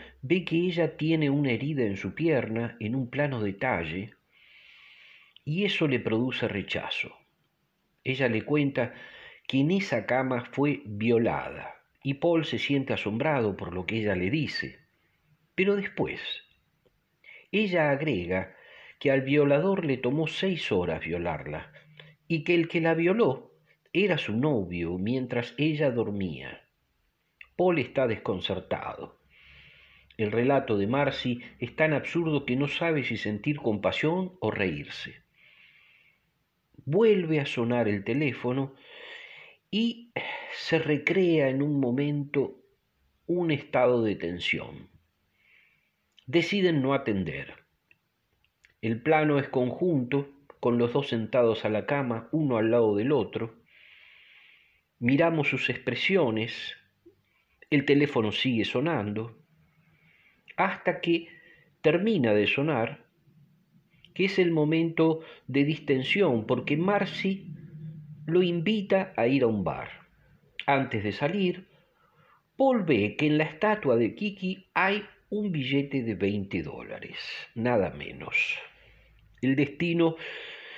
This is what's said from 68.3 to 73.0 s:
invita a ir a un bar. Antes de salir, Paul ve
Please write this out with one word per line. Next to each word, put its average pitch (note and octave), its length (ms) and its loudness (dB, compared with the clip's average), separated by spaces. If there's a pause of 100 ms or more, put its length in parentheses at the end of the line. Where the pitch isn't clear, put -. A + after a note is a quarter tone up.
invita F#3+ 760 0
a A#2 100 2
ir C3 160 4
a A#2+ 60 4
un G#2 160 0
bar. D2 260 -6 (760)
Antes B2+ 380 0
de G#2 80 -2
salir, F3+ 540 -2 (880)
Paul B3+ 280 4
ve G#2+ 320 2